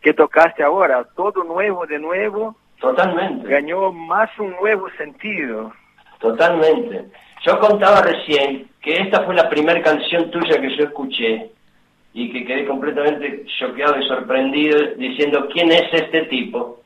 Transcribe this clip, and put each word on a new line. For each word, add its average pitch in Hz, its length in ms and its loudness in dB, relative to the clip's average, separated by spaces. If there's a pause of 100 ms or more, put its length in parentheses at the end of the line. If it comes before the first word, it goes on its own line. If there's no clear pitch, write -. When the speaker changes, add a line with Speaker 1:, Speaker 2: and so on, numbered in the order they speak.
Speaker 1:
que 151 120 2
tocaste 156 500 4
ahora, 139 420 2 (100)
todo 190 280 -2
nuevo 180 420 -2
de 151 140 -8
nuevo, 208 560 -4 (240)
Speaker 2:
Totalmente. 175 720 -2
Speaker 1:
ganó 170 420 0
más 175 380 -2 (100)
un 196 120 -6 (100)
nuevo 196 260 0 (100)
sentido. 143 760 -8 (460)
Speaker 2:
Totalmente. 156 840 2 (380)
Yo 196 160 2
contaba 202 420 6
recién 139 680 0 (140)
que 151 200 -2
esta 196 220 0
fue 180 120 -4
la 165 140 4
primer 160 320 2
canción 160 500 0
tuya 160 300 2
que 131 160 -4
yo 147 60 2
escuché 113 640 -4 (640)
y 117 180 -8
que 120 140 -8
quedé 131 220 -4
completamente 143 760 -4 (140)
choqueado 135 400 -2
y 131 80 -2
sorprendido 135 720 2 (180)
diciendo, 139 540 -2
"¿Quién 170 200 2
es 170 220 4
este 156 320 0
tipo?". 120 600 -6